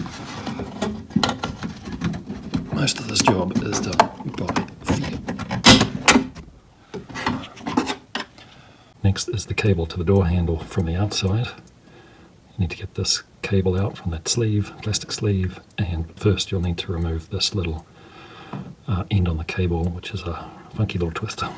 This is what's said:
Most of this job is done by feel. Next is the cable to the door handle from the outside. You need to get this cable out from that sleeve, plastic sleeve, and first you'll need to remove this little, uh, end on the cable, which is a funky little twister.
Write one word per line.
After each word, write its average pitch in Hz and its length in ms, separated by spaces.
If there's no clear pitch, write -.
Most 135 240
of 117 100
this 107 120
job 92 420
is - 180
done - 160
by - 300
feel. - 340
Next 98 240
is - 180
the 98 80
cable 85 320
to - 100
the 90 80
door 95 220
handle 85 320
from - 280
the 82 100
outside. 101 520
You - 60
need 85 120
to - 60
get - 180
this - 280
cable 92 360
out 107 200
from 87 120
that 82 180
sleeve, 107 440
plastic - 300
sleeve, 95 480
and 85 400
first - 320
you'll 95 100
need 87 180
to - 140
remove 82 380
this - 240
little, 85 320
uh, 95 240
end 92 180
on 80 100
the 80 60
cable, 85 400
which 87 260
is - 120
a - 280
funky 101 240
little 82 160
twister. - 440